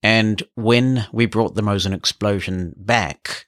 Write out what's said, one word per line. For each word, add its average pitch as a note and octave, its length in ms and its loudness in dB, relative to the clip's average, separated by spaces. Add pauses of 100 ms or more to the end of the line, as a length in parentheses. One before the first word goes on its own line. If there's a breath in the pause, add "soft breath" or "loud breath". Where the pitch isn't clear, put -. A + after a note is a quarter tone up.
And A2 400 2 (120)
when A#2+ 580 2
we A#2 140 2
brought G#2+ 300 0
the G#2 60 -2
Mosen G2 300 0
Explosion F#2 840 -4
back F#2+ 720 -4